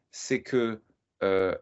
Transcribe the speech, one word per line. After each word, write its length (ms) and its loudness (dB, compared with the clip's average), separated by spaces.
c'est 320 -4
que, 380 0
euh, 400 2